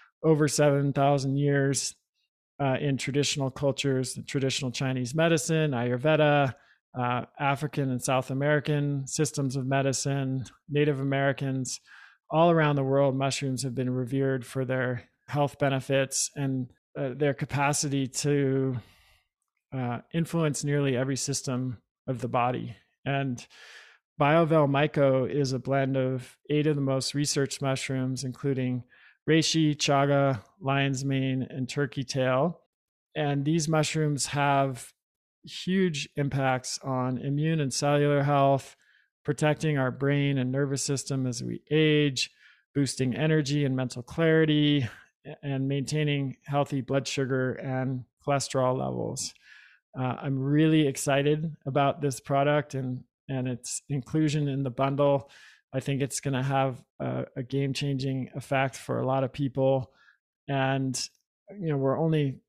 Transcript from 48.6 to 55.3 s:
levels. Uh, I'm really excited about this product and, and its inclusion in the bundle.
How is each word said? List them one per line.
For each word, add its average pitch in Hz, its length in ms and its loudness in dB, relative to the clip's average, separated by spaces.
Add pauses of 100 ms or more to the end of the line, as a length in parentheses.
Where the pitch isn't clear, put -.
levels. 127 560 -6 (640)
Uh, 127 240 -2
I'm 135 180 -2
really 151 480 4
excited 147 680 0 (120)
about 139 340 2
this 143 180 -4
product 143 540 0
and, 127 300 -6 (260)
and 131 180 -4
its - 420 -8
inclusion 147 580 0
in 139 160 -2
the 131 80 -2
bundle. 139 580 2 (440)